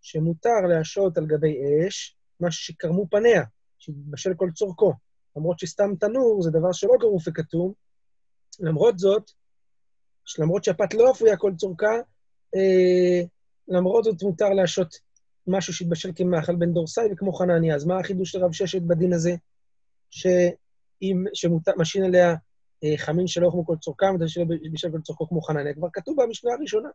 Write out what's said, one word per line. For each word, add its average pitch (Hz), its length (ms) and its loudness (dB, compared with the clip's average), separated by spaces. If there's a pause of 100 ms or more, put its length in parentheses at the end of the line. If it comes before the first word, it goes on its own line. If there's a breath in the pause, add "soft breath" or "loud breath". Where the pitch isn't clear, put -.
שמותר 170 680 0
להשעות 175 500 0
על 156 80 -2
גבי 151 300 0 (320)
אש, - 280 -12 (240)
מה 170 100 0
שקרמו 170 600 -4
פניה, 208 320 6 (360)
שהתבשל 147 580 -8
כל 180 180 -2
צורכו. 185 380 0 (440)
למרות 170 220 -4
שסתם 202 420 -2
תנור 220 420 2
זה 165 80 0
דבר 165 220 2
שלא 466 280 2
גרוף 196 280 0
וכתום, 165 440 -4 (880)
למרות 175 380 2
זאת, 202 320 0 (1080)
למרות 165 260 0
שהפת 190 300 -2
לא 240 160 6
אפויה 220 260 4
כל 196 200 0
צורכה, 202 380 -2 (600)
אה, 180 680 4 (480)
למרות 185 360 2
זאת 190 180 -2
מותר 202 260 0
להשעות 190 460 0 (520)
משהו 185 260 -2
שהתבשל 170 440 -6
כמאכל 175 400 0
בן 170 160 0
דורסאי 185 400 -2
וכמו 190 200 -4
חנניה. 165 420 2
אז 143 100 -4
מה 180 140 0
החידוש 185 360 -6
לרב 180 180 0
ששת 185 300 -4
בדין 170 300 2
הזה? 170 220 0 (760)
שאם, 180 1120 0 (100)
שמותר, 170 420 0
משין 190 280 -2
עליה, 180 300 4 (500)
אה, 151 120 0
חמין 165 300 -2
שלא 175 240 2
כמו 170 160 -4
כל 165 100 -2
צורכם, 190 440 -2
ושלא 165 240 -2 (280)
בשל 160 200 -6
כל 160 80 -6
צורכו 156 280 -10
כמו 165 120 -2
חנניה. 147 340 -4
כבר 165 180 -8
כתוב 277 300 -4
במשנה 240 300 -2
הראשונה. 240 420 -4